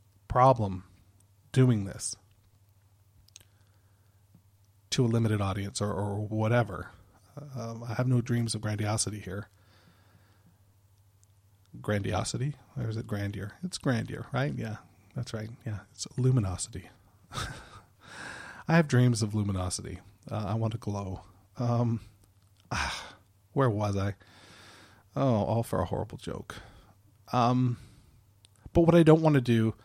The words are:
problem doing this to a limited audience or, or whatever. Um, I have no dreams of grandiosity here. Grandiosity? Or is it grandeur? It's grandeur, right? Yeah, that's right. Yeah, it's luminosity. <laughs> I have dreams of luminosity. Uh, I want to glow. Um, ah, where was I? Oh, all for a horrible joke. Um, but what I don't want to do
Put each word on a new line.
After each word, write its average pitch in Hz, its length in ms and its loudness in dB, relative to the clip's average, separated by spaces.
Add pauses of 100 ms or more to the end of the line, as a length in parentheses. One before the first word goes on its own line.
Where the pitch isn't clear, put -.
(280)
problem 113 560 4 (680)
doing 123 320 4
this - 320 -10 (2750)
to 131 140 2
a - 20 4
limited 113 340 2
audience 98 400 -4
or, 104 120 -2
or 101 280 -4
whatever. 107 720 0 (680)
Um, 113 320 -12
I 113 60 -6
have 127 120 0
no 127 140 4
dreams 117 340 -2
of 107 60 -6
grandiosity 107 580 -2
here. 98 300 -10 (2250)
Grandiosity? 107 760 -4 (240)
Or 120 100 -6
is 110 80 -6
it 113 100 -8
grandeur? 101 460 -6 (120)
It's 180 140 -8
grandeur, 110 540 -4
right? 139 240 -2
Yeah, 110 200 -6 (400)
that's 120 180 -8
right. 110 160 -8 (160)
Yeah, 101 140 -6 (120)
it's - 140 -12 (100)
luminosity. 120 720 0 (220)
<laughs> - 220 -20
I - 1400 -8
have 165 100 6
dreams 123 360 4
of 104 120 0
luminosity. 95 640 -2 (320)
Uh, 104 180 -4
I 101 60 -2
want 113 180 0
to 110 60 -6
glow. 101 440 -6 (360)
Um, 120 420 0 (680)
ah, - 460 -6 (360)
where 139 160 2
was 104 280 0
I? 98 180 -2 (1000)
Oh, 123 280 2
all 110 200 0
for 95 160 -2
a 87 40 0
horrible - 340 -6
joke. - 380 -10 (760)
Um, 123 460 2 (960)
but 170 100 6
what 165 120 6
I 170 80 10
don't 160 200 8
want 156 120 6
to 135 60 6
do 113 340 2 (100)